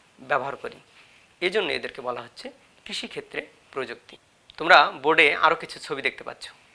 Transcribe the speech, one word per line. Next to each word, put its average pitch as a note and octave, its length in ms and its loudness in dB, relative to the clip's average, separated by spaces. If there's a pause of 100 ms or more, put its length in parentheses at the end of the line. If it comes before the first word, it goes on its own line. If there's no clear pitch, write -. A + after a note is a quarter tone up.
(200)
ব্যবহার C3+ 360 -4
করি, - 240 -14 (600)
এজন্য F3+ 320 -2
এদেরকে B2+ 280 -8
বলা B2 200 -8
হচ্ছে A#2+ 300 -16 (340)
কৃষিক্ষেত্রে - 600 -10 (240)
প্রযুক্তি। A#2+ 460 -12 (400)
তোমরা E3 340 8
বোর্ডে D#3 440 4
আরও D#3+ 220 2
কিছু - 220 -12
ছবি C3+ 240 -10
দেখতে - 220 -6
পাচ্ছ। - 260 -16 (240)